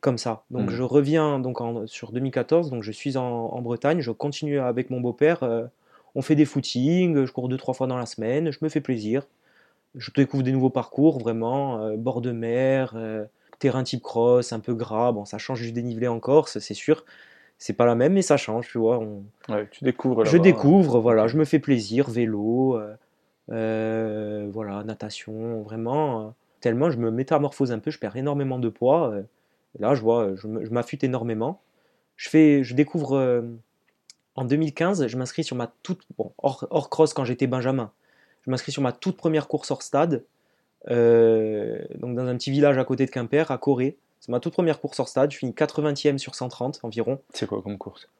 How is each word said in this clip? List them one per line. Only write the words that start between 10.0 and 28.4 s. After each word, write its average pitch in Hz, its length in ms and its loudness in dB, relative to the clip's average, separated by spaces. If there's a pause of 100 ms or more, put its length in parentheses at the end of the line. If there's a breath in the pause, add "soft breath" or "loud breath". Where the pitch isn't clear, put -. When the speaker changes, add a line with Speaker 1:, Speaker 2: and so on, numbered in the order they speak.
Speaker 1:
découvre 135 260 2
des 127 120 0
nouveaux 131 160 4
parcours, 139 500 2
vraiment, 117 640 -2
euh, 107 140 -4
bord 123 240 -4
de 123 100 -4
mer, 123 640 0
euh, 110 300 -8 (340)
terrain 131 240 0
type 123 180 -6
cross, 120 520 2
un 110 80 -8
peu 123 120 -4
gras, 113 380 0
bon, 104 140 -4
ça - 120 -12
change 123 240 -8
du 117 120 -8
dénivelé 120 340 -4
en 117 140 -2
Corse, 143 380 2
c'est - 140 -12
sûr, - 300 0 (540 soft breath)
c'est - 160 -6
pas 120 120 4
la 120 100 4
même, 135 180 4
mais 196 80 4
ça 151 160 4
change, 117 340 -4
tu - 60 -6
vois, 117 220 2
on 104 240 -10 (260)
Speaker 2:
Ouais, 107 200 -4
tu - 140 -16
découvres 123 400 2
Speaker 1:
je 131 140 6
Speaker 2:
là-bas, 170 60 6
Speaker 1:
découvre, 160 520 6
Speaker 2:
euh, 117 60 6
Speaker 1:
voilà, 110 220 4
Speaker 2:
ok. 113 80 4
Speaker 1:
je 139 60 0
me 156 60 4
fais 151 160 2
plaisir, 123 500 0
vélo, 117 680 0
euh, 107 180 -10 (560)
euh, 110 1000 -4
voilà, 104 360 -8
natation, 110 760 -8
vraiment, 117 600 -4
euh, 107 80 -12 (320)
tellement 127 280 2
je 135 80 -2
me 117 140 -2
métamorphose 135 640 0
un 110 60 -4
peu, 156 120 -8
je - 80 -12
perds 101 160 -8
énormément 135 440 -4